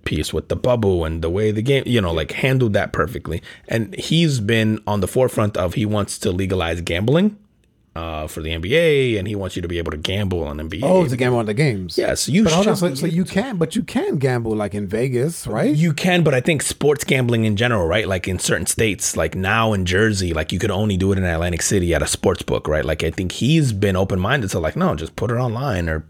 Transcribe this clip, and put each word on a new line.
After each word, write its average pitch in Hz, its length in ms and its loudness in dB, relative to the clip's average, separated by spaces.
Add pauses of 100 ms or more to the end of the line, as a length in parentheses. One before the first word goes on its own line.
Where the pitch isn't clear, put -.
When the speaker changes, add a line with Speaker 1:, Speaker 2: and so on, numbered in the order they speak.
Speaker 1:
piece - 280 -2
with 78 160 -4
the - 60 -2
bubble 98 500 2
and 80 180 -4
the 82 80 0
way 107 200 0
the 107 120 -2
game, 135 240 2
you 120 140 2
know, 87 120 0
like, 80 180 -2
handled 131 440 0
that 98 180 0
perfectly. 78 500 -4 (260)
And 104 280 -4
he's 160 420 2
been 110 480 2
on 104 140 0
the 90 80 0
forefront 120 480 0
of, 90 180 -2
he 107 120 0
wants 104 320 -2
to 107 120 -2
legalize 90 520 -2
gambling, 131 540 0 (600)
uh, 80 320 -8
for - 120 -12
the 80 120 -4
N 82 80 -4
B 101 160 0
A, 139 420 2
and 95 80 -4
he 107 80 -4
wants 95 220 -6
you 90 60 -6
to 85 60 -4
be 87 80 -4
able 82 140 -2
to 78 60 -4
gamble 92 480 -2
on 73 160 -6
N 80 80 -8
B 82 120 -8
A. 135 60 0
Speaker 2:
Oh, 180 220 4
to 123 80 -2
gamble 123 240 2
on 110 60 -2
the 104 80 -2
games. 101 440 0
Speaker 1:
Yes, - 300 0
you 196 160 4
Speaker 2:
But 160 80 4
hold 196 160 4
on, 220 80 2
Speaker 1:
should 170 200 0
Speaker 2:
so, 170 100 -2
so - 0 -
you 165 180 0
can, 220 320 -2
but 165 180 -2
you 214 80 0
can 339 340 -2
gamble, 123 380 0
like, 104 220 -2
in 104 100 -4
Vegas, 123 640 -2
right? 151 260 2
Speaker 1:
You 160 180 4
can, 180 300 2
but 156 100 4
I 127 80 2
think 143 220 0
sports 143 400 0
gambling 120 440 2
in 107 100 2
general, 110 320 2
right? 95 180 2
Like, 92 220 -2
in 90 100 -2
certain - 280 -2
states, - 500 -2
like, 80 180 0
now 110 380 2
in 95 140 0
Jersey, 95 460 2
like, 80 200 -4
you 90 80 -2
could 107 100 0
only 101 260 0
do 95 140 2
it 95 80 2
in 95 60 0
Atlantic 85 380 0
City 87 300 2
at 73 80 2
a 76 60 -2
sports - 360 0
book, - 260 -2
right? 76 160 0
Like, 78 180 -2
I 80 80 0
think 90 220 -4
he's 143 400 2
been 98 240 0
open-minded 98 540 0
to, 95 100 -2
like, 80 160 -2
"No, 165 180 0
just 80 220 -8
put 113 160 -2
it - 20 -2
online 117 540 -2
or 80 100 0 (120)